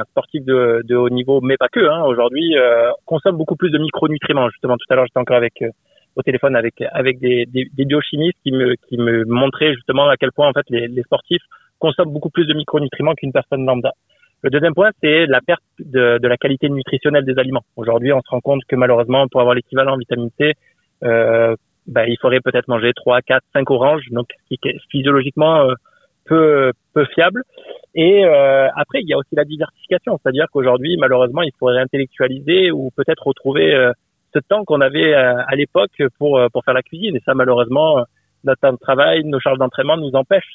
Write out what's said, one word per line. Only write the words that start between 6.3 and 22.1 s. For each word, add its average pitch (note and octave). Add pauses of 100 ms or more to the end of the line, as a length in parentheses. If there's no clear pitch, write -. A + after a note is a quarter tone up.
avec, A#2 (180)
avec C3
des, B2
des, B2+
des C3+
biochimistes D3+
qui C3+
me, B2+ (140)
qui B2
me A#2
montraient C3+
justement C3+
à C3+
quel C3
point, D3
en C3
fait, C#3+
les, A#2
les B2
sportifs - (380)
consomment D#3+
beaucoup D3
plus E3+
de D3+
micronutriments D3+
qu'une C#3
personne C3+
lambda. B2+ (500)
Le C#3+
deuxième D3
point, G3 (120)
c'est D#3
la C3
perte - (160)
de, B2
de A#2+
la A#2+
qualité C3+
nutritionnelle C#3+
des C3
aliments. C3 (100)
Aujourd'hui, A#2+
on C3
se -
rend B2
compte C#3
que C3+
malheureusement, B2+
pour B2+
avoir B2
l'équivalent C3+
en -
vitamine A#2+
C, D3+ (500)
euh, A2+ (300)
bah, A#2+
il A#2+